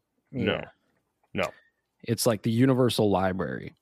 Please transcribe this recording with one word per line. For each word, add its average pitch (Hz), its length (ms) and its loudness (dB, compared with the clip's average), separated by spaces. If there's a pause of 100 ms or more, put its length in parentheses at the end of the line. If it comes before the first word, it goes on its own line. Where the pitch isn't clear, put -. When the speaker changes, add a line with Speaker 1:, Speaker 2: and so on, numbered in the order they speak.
(300)
Speaker 1:
No. 104 220 -2
Speaker 2:
Yeah. 67 120 -4 (680)
Speaker 1:
No. 92 140 -2 (560)
Speaker 3:
It's 117 220 -2
like 113 160 0
the 117 80 -2
Universal 120 600 2
Library. 92 720 -2